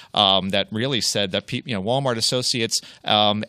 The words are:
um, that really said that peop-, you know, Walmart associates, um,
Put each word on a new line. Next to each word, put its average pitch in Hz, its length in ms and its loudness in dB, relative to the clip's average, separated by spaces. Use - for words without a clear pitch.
um, 95 360 4
that 98 220 0
really 120 280 -2
said 101 320 -2
that 98 160 -4
peop-, 123 200 -8
you 123 80 -4
know, 95 60 -4
Walmart 123 360 0
associates, 120 640 -2
um, 107 440 2